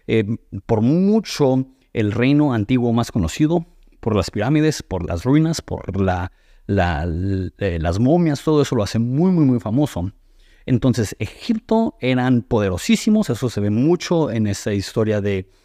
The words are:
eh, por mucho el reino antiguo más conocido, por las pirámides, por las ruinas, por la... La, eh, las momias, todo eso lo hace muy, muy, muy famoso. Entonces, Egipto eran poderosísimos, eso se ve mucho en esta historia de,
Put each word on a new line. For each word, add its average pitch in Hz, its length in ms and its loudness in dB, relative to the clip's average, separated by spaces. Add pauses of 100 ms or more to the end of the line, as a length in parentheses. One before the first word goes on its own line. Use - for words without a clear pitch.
eh, 110 200 2 (400)
por 110 160 2
mucho 147 840 2 (280)
el 104 180 0
reino 139 400 2
antiguo 120 400 0
más 117 180 0
conocido, 156 540 0 (360)
por 107 140 -2
las 95 160 0
pirámides, 151 520 0
por 85 260 -6
las 85 160 -4
ruinas, 156 380 2
por - 380 -6
la... 90 320 -2 (380)
La, 87 340 0 (540)
eh, 90 220 -2
las 87 180 0
momias, 147 440 2
todo 151 200 2
eso 131 140 0
lo 104 80 0
hace 113 160 -2
muy, 139 320 2
muy, 165 120 4
muy 127 140 2
famoso. 113 540 -2 (540)
Entonces, 123 520 0
Egipto - 800 -2
eran 127 420 2
poderosísimos, 120 840 0
eso 120 220 -2
se - 100 -6
ve 104 100 0
mucho 156 600 0
en 110 160 -2
esta 104 260 -4
historia 107 480 -2
de, 98 300 -4 (140)